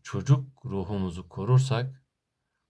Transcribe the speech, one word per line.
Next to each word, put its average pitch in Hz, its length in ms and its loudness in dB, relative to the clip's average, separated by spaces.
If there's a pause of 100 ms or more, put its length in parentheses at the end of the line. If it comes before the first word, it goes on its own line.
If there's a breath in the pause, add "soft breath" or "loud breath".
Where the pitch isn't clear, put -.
çocuk - 640 0
ruhumuzu 95 640 -6
korursak, 127 760 0 (680)